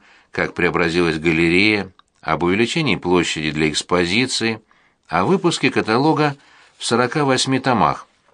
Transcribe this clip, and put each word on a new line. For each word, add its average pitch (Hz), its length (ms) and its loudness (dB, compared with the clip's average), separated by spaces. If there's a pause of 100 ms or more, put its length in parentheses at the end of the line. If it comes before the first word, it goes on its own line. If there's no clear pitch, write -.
(300)
как - 240 -2
преобразилась 85 640 0
галерея, 90 720 0 (280)
об 78 220 -2
увеличении 104 540 0
площади 82 540 0
для 78 200 0
экспозиции, 107 880 -2 (480)
о 87 160 0
выпуске 165 460 0
каталога 139 680 0 (400)
в - 80 -12
сорока 123 400 0
восьми 135 360 0
томах. 98 460 0 (260)